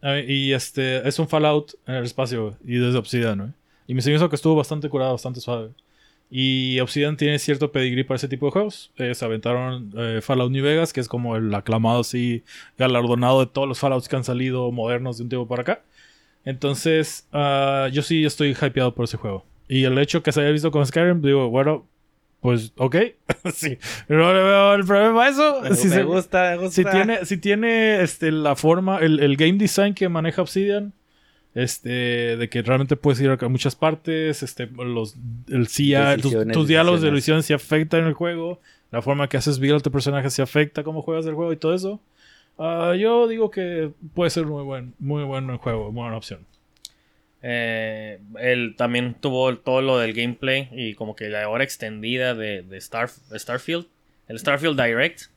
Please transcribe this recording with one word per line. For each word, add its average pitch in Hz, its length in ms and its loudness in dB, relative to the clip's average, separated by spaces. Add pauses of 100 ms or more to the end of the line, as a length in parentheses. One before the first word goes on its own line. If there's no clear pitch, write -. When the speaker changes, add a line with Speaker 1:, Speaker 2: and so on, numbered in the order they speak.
Speaker 1:
A 139 120 -2
mí, 143 60 -2 (140)
y, 135 200 0
este, 131 540 -2
es 151 120 -2
un 156 80 0
Fallout 151 460 2 (140)
en 131 80 -6
el 123 100 -4
espacio, 120 380 -4
güey, 107 120 -8 (100)
y 120 140 -2
desde 123 180 2
Obsidian, 113 420 -2
güey. 104 100 -8 (380)
Y 127 80 -4
me 131 60 0
se 131 100 2
me 147 40 4
hizo 165 140 4
que 151 60 -4
estuvo 160 200 2
bastante 151 340 -2
curado, 131 240 0
bastante 123 280 -8
suave. 117 280 -6 (640)
Y 131 480 0
Obsidian 147 380 0
tiene 147 220 0
cierto 147 320 -2
pedigrí 127 320 0
para 131 140 -2
ese 135 100 -6
tipo 131 180 -4
de 139 60 0
juegos. 202 460 -4
Eh, 123 180 -4
se 123 100 -8
aventaron, 120 720 -4
eh, 113 240 -4
Fallout 127 300 0
New 135 120 -2
Vegas, 156 300 2
que - 60 -4
es 120 80 -4
como 120 280 -4
el 110 200 0
aclamado, 113 460 2
así, 120 420 -2 (340)
galardonado 123 640 4
de 127 80 2
todos 139 200 -2
los 131 120 -6
Fallouts 131 280 0
que - 80 -4
han 131 80 -2
salido 127 480 -2
modernos 120 460 -4
de 117 60 -10
un 120 60 -8
tiempo 123 180 -4
para 123 160 -4
acá. - 180 -2 (640)
Entonces, 139 880 0
ah, 139 580 2
yo 139 120 -2
sí 160 220 2
estoy 143 260 0
hypeado 127 420 0
por 120 120 -4
ese 113 120 -6
juego. 98 260 -8 (240)
Y 131 180 2
el 131 120 2
hecho 147 240 2
que 156 100 0
se 151 100 2
haya 147 100 4
visto 151 180 2
con 147 160 2
Skyrim, 170 380 2
digo, 139 260 4
bueno, 139 380 2 (540)
pues, 117 360 0
ok. 127 180 0 (300)
<laughs> - 280 -6
Sí. 139 240 -6 (300)
No 160 260 4
le 190 100 4
veo 202 320 6
el 202 100 2
problema 214 400 6
a 277 40 6
eso. 285 320 2
Speaker 2:
Me, 233 140 0
Speaker 1:
Si 196 120 2
Speaker 2:
me 175 80 4
Speaker 1:
se, 190 80 4
Speaker 2:
gusta, 180 480 2
me 175 60 -2
gusta. 180 180 -4
Speaker 1:
si 185 100 4
tiene, 196 400 2
si 196 120 -4
tiene, 214 680 2
este, 160 280 -2
la 151 240 2
forma, 185 440 2
el, 156 200 4
el 143 160 4
game 160 180 4
design 202 420 2
que 196 140 0
maneja 165 340 -2
Obsidian, 202 500 -2 (600)
este, 120 840 -2
de 117 120 -4
que 120 120 -4
realmente 131 340 2
puedes 131 260 2
ir 135 80 4 (100)
a 123 100 -2
muchas 127 260 0
partes, 156 680 -2
este, 123 240 -10
los, 120 480 -6 (340)
el 123 180 2
C - 160 -2
I, 143 100 4
tus, 139 300 4
Speaker 2:
Decisiones, 113 300 2
Speaker 1:
tus 156 140 2
diálogos 165 340 6
de 160 100 2
Speaker 2:
decisiones. 156 320 2
Speaker 1:
edición - 0 -
se 151 120 2
afectan 156 460 0
en 165 60 2
el 156 60 0
juego, 170 480 -6 (300)
la 120 100 -4
forma 139 260 0
que - 100 -4
haces 135 220 0
build 139 180 4
a - 20 4
tu 139 120 -2
personaje 139 380 -2
se - 140 -2
afecta, 151 400 -2
cómo 156 180 -8
juegas 160 240 -4
el 160 80 -6
juego 165 180 -4
y 156 60 -4
todo 160 160 -2
eso. 196 260 -6 (600)
Ah, 170 380 -2
yo 233 300 4
digo 226 240 -2
que 175 400 -4 (220)
puede 175 160 2
ser 165 160 -2
muy 147 180 -6
buen, 131 360 -10
muy 143 240 -4
buen 131 340 -6
juego, 110 340 -4
buena 117 260 -8
opción. 95 280 -14 (960)
Speaker 3:
Eh, 110 800 -6 (200)
él 123 380 0
también 123 420 -2
tuvo 127 380 0
todo 131 240 0
lo 131 160 2
del 113 160 0
gameplay 127 600 -4
y 117 220 -8
como 107 200 -10
que 107 140 -10
la 104 180 -4
hora 113 160 0
extendida 120 720 -4
de, 107 280 -6
de 92 140 -18
Star-, 117 320 -6 (240)
Starfield, 131 520 -6 (420)
el 113 120 -12
Starfield 143 400 0
Direct. 123 420 0 (160)